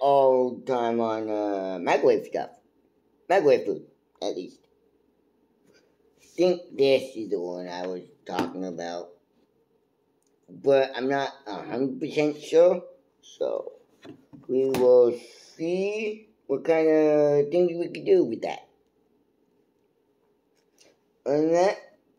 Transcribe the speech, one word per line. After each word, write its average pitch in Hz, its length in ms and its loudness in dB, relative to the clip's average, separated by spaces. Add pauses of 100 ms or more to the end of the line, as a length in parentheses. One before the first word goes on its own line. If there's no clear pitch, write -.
all 131 540 4
the 98 100 -16
time 117 360 -2
on, 110 280 -4
uh, 101 540 -4
microwave 117 440 2
stuff. - 240 -8 (800)
Microwave 147 360 2
food, 90 220 -8 (360)
at 98 140 -6
least. - 240 -16 (1600)
I - 40 -20 (100)
think 175 400 -2
this 135 400 2
is 107 140 -10
the 95 100 -2
one 90 260 -8
I 90 220 -8
was 90 140 -10 (220)
talking 90 400 -6
about. 87 500 -10 (1500)
But 135 340 2
I'm 127 120 -4
not 139 220 -2 (160)
a 92 160 -12
hundred 131 380 -6
percent 151 400 -4
sure. 180 420 2 (400)
So, - 500 -8 (760)
we 131 180 0
will 123 520 6 (380)
see 202 720 -6 (180)
what - 180 -4
kind 160 240 2
of 151 640 4
things 175 280 2
we 170 100 -4
can - 160 -12
do 185 200 4
with 113 180 -8
that. - 260 -10 (2500)
And 151 280 0
that, 180 240 2 (400)